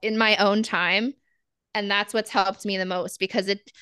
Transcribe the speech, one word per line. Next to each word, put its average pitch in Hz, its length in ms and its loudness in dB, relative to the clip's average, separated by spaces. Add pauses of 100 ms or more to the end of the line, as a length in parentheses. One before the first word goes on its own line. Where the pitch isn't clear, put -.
in 220 160 -2
my 214 200 4
own 208 260 4
time. 190 500 0 (600)
And 202 160 -4
that's 202 240 0
what's 220 160 -2
helped 196 360 0
me 196 120 -2
the 185 80 -2
most, 180 340 -6
because 190 280 -2
it 202 220 -4 (120)